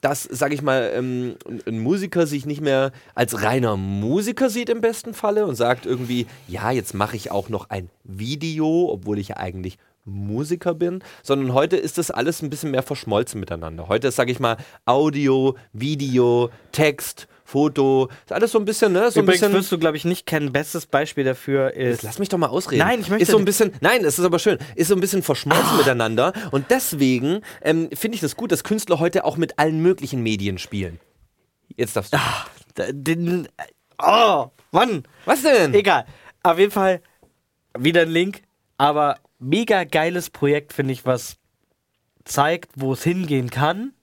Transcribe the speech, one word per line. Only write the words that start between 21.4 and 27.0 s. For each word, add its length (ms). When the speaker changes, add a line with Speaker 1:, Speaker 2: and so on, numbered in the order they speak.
Speaker 2:
ist 200
Speaker 1:
Jetzt 100
lass 160
mich 80
doch 100
mal 80
ausreden. 320
Speaker 2:
Nein, 220
ich 80
möchte 160
Speaker 1:
Ist 80
so 60
ein 20
Speaker 2:
nicht. 60
Speaker 1:
bisschen, 340
nein, 240
es 160
ist 40
aber 140
schön, 180
ist 100
so 80
ein 60
bisschen 240
verschmolzen 480
Speaker 2:
Ah. 60
Speaker 1:
miteinander 540
und 180
deswegen, 680